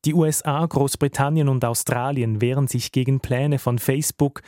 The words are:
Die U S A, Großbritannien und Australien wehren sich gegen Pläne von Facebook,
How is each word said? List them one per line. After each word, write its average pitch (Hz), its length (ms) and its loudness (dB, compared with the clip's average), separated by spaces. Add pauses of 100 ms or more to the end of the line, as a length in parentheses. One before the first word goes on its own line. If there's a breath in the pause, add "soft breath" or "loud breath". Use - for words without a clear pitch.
Die 151 80 2
U 165 120 4
S 156 180 -2
A, 151 220 0
Großbritannien 143 800 0
und 131 160 2
Australien 120 760 -2
wehren 131 260 0
sich - 240 -4
gegen 131 300 0
Pläne 135 360 0
von 120 220 0
Facebook, - 680 -2